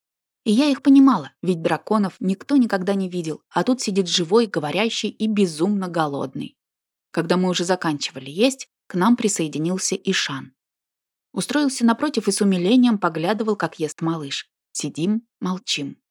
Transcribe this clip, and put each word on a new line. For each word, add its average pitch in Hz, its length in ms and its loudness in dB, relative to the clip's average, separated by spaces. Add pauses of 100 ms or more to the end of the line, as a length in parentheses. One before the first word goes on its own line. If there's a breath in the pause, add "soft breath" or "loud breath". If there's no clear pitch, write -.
(440)
И 226 60 0
я 254 160 4
их 269 160 0
понимала, 269 500 6 (100)
ведь 170 200 0
драконов 180 580 0
никто 190 360 -2
никогда 202 380 2
не 190 140 -2
видел, 170 420 -6
а 175 140 0
тут 254 160 0
сидит 190 280 -2
живой, 180 380 2
говорящий 190 640 -4
и - 160 -4
безумно 190 640 0
голодный. 147 680 -4 (540)
Когда 170 260 0
мы 185 140 2
уже 175 140 -2
заканчивали 151 640 -4
есть, 240 380 0 (180)
к - 80 -10
нам 208 220 4
присоединился 170 800 -2
Ишан. 143 600 -4 (800)
Устроился 262 520 -2
напротив 233 440 0
и 196 40 2
с - 80 -2
умилением 202 580 4
поглядывал, 202 580 -2
как - 220 -4
ест 156 220 -6
малыш. 160 500 -6 (220)
Сидим, 185 500 -4 (180)
молчим. 151 580 -6 (120)